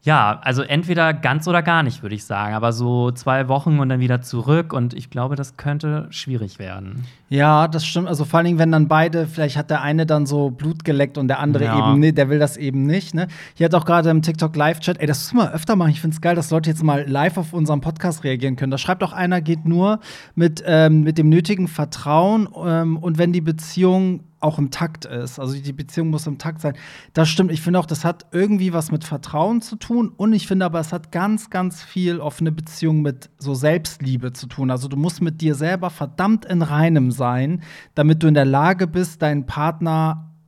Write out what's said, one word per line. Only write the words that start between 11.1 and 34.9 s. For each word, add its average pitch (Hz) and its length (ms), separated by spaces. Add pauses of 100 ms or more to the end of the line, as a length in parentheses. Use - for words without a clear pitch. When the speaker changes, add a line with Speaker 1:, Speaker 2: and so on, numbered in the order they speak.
Speaker 2:
und 131 120
der 135 100
andere 120 240
Speaker 1:
Ja. 110 160 (140)
Speaker 2:
eben, 143 80
nee, 156 100
der 143 180
will 147 80
das 147 200
eben 135 280
nicht, 175 300
ne? 175 140 (260)
Hier 165 100
hat 170 100
auch 156 100
gerade 170 240
im 160 120
TikTok 160 360
Live-Chat, 160 420
ey, 151 80
das - 260
müssen 240 140
wir - 60
öfter 185 240
machen. 165 140
Ich - 100
find's 160 180
geil, 170 160
dass 165 160
Leute 160 180
jetzt 160 140
mal 143 260
live 143 280
auf 165 160
unseren 151 260
Podcast 160 460
reagieren 131 320
können. 135 140
Da 135 60
schreibt 185 260
auch 180 100
einer, 180 260
geht 160 260
nur 185 360 (340)
mit, 165 320
ähm, 156 360
mit 160 140
dem 156 120
nötigen 180 400
Vertrauen, 170 800 (160)
ähm, 165 320
und 165 200
wenn 175 140
die 170 100
Beziehung 185 840 (180)
auch 151 180
im 139 120
Takt 160 340
ist. 123 340
Also 131 180
die 139 140
Beziehung 151 380
muss 156 180
im 147 100
Takt 160 220
sein. 190 140 (400)
Das 160 160
stimmt. 180 240
Ich 156 80
finde 180 180
auch, 160 60
das 165 180
hat 175 300
irgendwie 190 400
was 165 180
mit 156 140
Vertrauen 165 560
zu 214 160
tun. 233 400
Und 220 160
ich 202 140
finde 185 180
aber, 165 160
es 160 100
hat 175 220
ganz, 208 360
ganz 180 320
viel 175 380
offene 160 320
Beziehung 156 500
mit 139 360
so 139 160
Selbstliebe 131 800
zu 127 140
tun. 131 220
Also 127 200
du 139 80